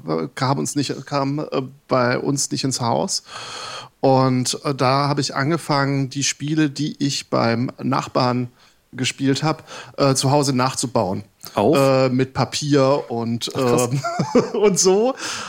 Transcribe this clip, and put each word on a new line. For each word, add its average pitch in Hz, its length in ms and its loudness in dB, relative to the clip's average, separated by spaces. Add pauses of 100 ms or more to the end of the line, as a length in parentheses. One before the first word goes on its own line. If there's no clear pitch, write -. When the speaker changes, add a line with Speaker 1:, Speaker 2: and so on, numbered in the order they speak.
Speaker 1:
äh, 160 260 -2
kam 139 260 0
uns 147 160 -6
nicht, 139 300 -4
kam, 139 340 -2
äh, 147 220 -4 (260)
bei 127 320 2
uns - 320 -2
nicht 143 120 -4
ins 131 180 -4
Haus. - 420 -2 (760)
Und, 131 640 2
äh, 147 120 -2
da 139 340 2
hab 139 100 -2
ich - 160 -4
angefangen, 139 760 0
die 135 140 -6
Spiele, 151 460 -2
die 143 300 -6
ich 143 300 -4
beim 120 420 0 (100)
Nachbarn 123 680 0 (440)
gespielt 135 500 -2
hab, 151 240 -2 (300)
äh, 139 180 4
zu 135 160 0
Hause 143 220 2
nachzubauen. 117 680 0 (320)
Speaker 2:
Auch? 117 200 4
Speaker 1:
Äh, 135 340 4
mit 131 240 0
Papier 139 760 2
und, 117 440 -4
Speaker 2:
Ach, 139 60 -2
krass. 120 300 2 (640)
Speaker 1:
ähm, - 0 -
<laughs> - 80 -
und 202 180 4
so. 214 340 4 (360)